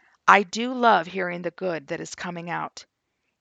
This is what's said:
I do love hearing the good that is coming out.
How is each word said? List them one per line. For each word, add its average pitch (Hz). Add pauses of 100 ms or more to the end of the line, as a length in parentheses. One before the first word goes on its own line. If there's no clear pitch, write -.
(280)
I 196
do 226
love 220
hearing 180
the 175
good 165
that 165
is -
coming 175
out. 160 (540)